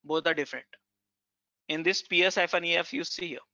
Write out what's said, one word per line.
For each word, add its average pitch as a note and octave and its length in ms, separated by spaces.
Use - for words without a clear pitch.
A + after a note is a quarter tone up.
Both D#3 240
are E3 60
different. C3+ 320
In D#3+ 140
this F#3 180
P F3+ 240
S F#3 100
hyphen F3 300
E E3+ 100
F, E3+ 160
you F3+ 140
see - 220
here. C3+ 100